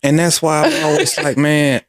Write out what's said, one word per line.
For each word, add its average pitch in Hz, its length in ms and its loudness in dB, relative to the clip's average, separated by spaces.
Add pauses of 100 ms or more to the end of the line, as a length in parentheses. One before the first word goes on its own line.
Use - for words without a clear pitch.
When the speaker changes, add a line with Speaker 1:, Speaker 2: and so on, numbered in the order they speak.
Speaker 1:
And 143 160 2
that's 170 240 0
why 156 240 0
I'm 311 200 0
always 151 320 0
Speaker 2:
<laughs> - 60 -6
Speaker 1:
like, 139 140 -2
"Man, 147 520 0